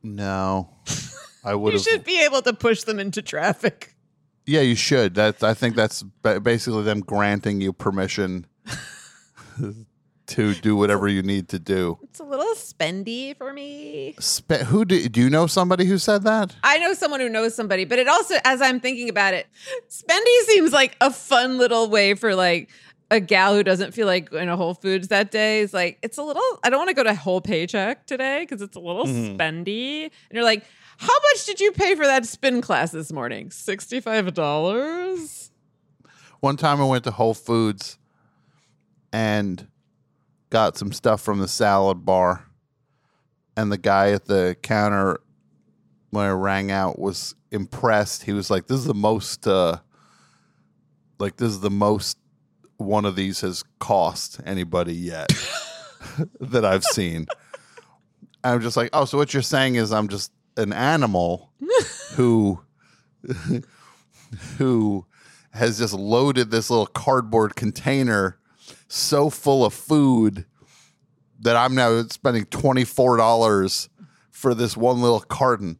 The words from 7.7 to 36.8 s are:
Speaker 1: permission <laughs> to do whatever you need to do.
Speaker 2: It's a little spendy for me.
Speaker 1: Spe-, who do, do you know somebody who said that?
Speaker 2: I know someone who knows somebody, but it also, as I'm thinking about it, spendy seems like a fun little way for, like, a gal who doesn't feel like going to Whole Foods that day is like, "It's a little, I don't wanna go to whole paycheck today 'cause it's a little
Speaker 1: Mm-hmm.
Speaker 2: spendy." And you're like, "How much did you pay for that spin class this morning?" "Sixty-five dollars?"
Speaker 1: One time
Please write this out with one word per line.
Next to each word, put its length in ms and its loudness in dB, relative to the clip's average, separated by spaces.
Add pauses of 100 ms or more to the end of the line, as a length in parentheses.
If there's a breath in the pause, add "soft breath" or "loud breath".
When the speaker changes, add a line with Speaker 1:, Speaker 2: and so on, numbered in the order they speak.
Speaker 1:
permission 720 -4 (220)
<laughs> 1600 -16
to 300 0
do 200 2
whatever 320 2
you 140 0
need 260 -4
to 100 -8
do. 440 -2
Speaker 2:
It's 180 -20
a 40 -14
little 300 -4
spendy 840 -8
for 160 -14
me. 680 -14
Speaker 1:
Spe-, 460 -2
who 180 2
do, 240 2
do 140 0
you 80 6
know 160 4
somebody 400 2
who 100 2
said 280 0
that? 380 0
Speaker 2:
I 140 4
know 160 0
someone 280 -2
who 100 -2
knows 240 -2
somebody, 320 -2
but 120 0
it 80 2
also, 280 2 (100)
as 160 4
I'm 200 2
thinking 280 -4
about 240 0
it, 140 -4 (420 loud breath)
spendy 560 4
seems 280 6
like 280 4
a 100 6
fun 460 0
little 320 2
way 240 4
for, 220 0
like, 340 2 (420 soft breath)
a 100 4
gal 340 4
who 80 4
doesn't 300 0
feel 140 -2
like 240 0
going 180 -4
to 80 -2
Whole 180 -2
Foods 340 -4
that 220 0
day 300 2
is 120 -2
like, 300 -2
"It's 160 -10
a 40 -8
little, 200 -4 (220)
I 60 -4
don't 100 0
wanna 140 -2
go 100 0
to 100 2
whole 280 -2
paycheck 640 -4
today 420 -6
'cause 140 -12
it's 140 -16
a 40 -16
little 260 -6
Speaker 1:
Mm-hmm. 340 -4
Speaker 2:
spendy." 640 -6
And 60 -14 (220 soft breath)
you're 100 -4
like, 220 2 (320 soft breath)
"How 160 0 (200)
much 120 0
did 160 -6
you 100 4
pay 240 2
for 120 0
that 180 4
spin 380 -2
class 300 0
this 200 -10
morning?" 380 -8
"Sixty-five 840 -6
dollars?" 1200 -4 (880 soft breath)
Speaker 1:
One 160 0
time 240 2